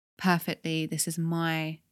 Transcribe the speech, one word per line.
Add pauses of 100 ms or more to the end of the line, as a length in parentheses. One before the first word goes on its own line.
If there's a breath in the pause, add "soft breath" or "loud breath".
(180)
perfectly.
This
is
my (140)